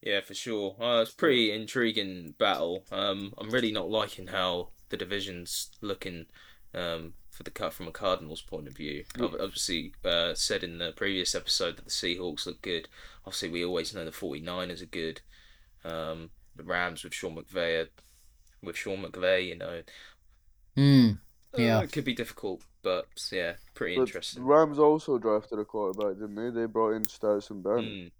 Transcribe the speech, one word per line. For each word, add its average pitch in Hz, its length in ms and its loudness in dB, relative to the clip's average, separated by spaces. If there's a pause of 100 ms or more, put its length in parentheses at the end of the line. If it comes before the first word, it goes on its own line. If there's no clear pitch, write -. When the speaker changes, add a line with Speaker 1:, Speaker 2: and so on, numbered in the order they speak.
Speaker 1:
Yeah, 101 200 0
for 101 140 -14
sure. 101 460 -4
Uh, 117 220 4
it's 113 120 0
pretty 123 380 6
intriguing 107 840 0
battle. 92 520 2
Um, 101 480 -2
I'm 104 120 -8
really 117 220 2
not 95 180 -4
liking 110 380 -2
how 92 420 0 (180)
the - 80 -4
division's 95 760 -6 (100)
looking, 92 460 -6 (480)
um, 82 400 -4 (160)
for - 140 -14
the - 60 -10
Cut-, 87 220 -6
from 87 160 -10
a 78 40 -10
Cardinals 87 500 -2
point 76 260 -10
of 67 80 -14
view. 73 280 -8 (120)
Speaker 2:
Yeah. 120 100 -2
Speaker 1:
I've - 80 -4
obviously, 85 600 -4 (100)
uh, 85 300 2
said 98 300 0
in 85 140 -8
the 82 140 -4
previous 95 420 0
episode 87 420 0
that - 80 -16
the - 60 -12
Seahawks 87 560 -2
look 85 160 -10
good. 85 260 -4 (360)
Obviously, 95 260 -6
we 87 140 -2
always 85 300 -2
know 87 100 -6
the 80 80 -8
forty-niners 87 680 -6
are 87 40 -12
good. 80 340 -6 (640)
Um, 82 460 -6 (260)
the 80 80 -16
Rams 87 400 -2
with 85 100 -10
Sean 82 220 -6
McVay 82 480 0
are, - 40 -8 (720)
with 87 140 -8
Sean 98 280 -4
McVay, 92 440 2
you 85 80 -8
know. 85 260 -8 (960)
Speaker 2:
Mm, 135 420 10 (380)
Speaker 1:
Uh, 123 60 4
Speaker 2:
yeah. 113 180 8
Speaker 1:
it - 120 -2
could 139 120 -2
be 123 100 0
difficult, 107 480 -6 (200)
but, 90 240 0 (240)
yeah, 87 240 -2 (200)
pretty 90 220 -2
Speaker 3:
But 131 60 4
Speaker 1:
interesting. - 420 -4
Speaker 3:
Rams 147 340 6
also 151 400 6
drafted 107 400 2
a 104 60 -2
quarterback, 101 560 -2
didn't 104 140 -8
they? 113 160 -4 (100)
They 113 60 0
brought 110 260 2
in 110 120 -2
Stetson 104 580 -2
Bennett. 110 220 2
Speaker 1:
Mm. 95 360 -10